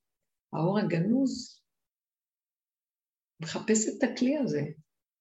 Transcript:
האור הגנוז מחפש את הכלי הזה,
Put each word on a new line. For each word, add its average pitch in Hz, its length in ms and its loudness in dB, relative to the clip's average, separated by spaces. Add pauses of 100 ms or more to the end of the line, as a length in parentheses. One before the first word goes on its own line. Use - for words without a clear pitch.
(520)
האור 175 260 0
הגנוז 214 840 0 (1800)
מחפש 214 480 0
את - 140 -4
הכלי 254 360 2
הזה, 151 240 0 (580)